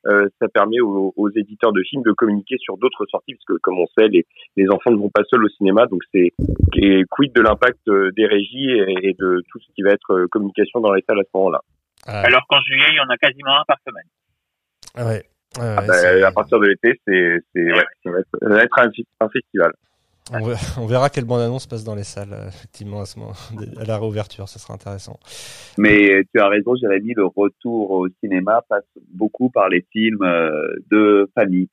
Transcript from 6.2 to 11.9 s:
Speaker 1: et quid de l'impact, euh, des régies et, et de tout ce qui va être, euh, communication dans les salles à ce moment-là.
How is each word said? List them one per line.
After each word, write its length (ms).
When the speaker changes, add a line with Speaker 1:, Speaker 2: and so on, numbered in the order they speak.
Speaker 1:
et 340
quid 240
de 80
l'impact, 380
euh, 220
des 160
régies 420
et, 420
et 60
de 320
tout 120
ce 140
qui 80
va 80
être, 220
euh, 140
communication 540
dans 120
les 160
salles 120
à 20
ce 120
moment-là. 260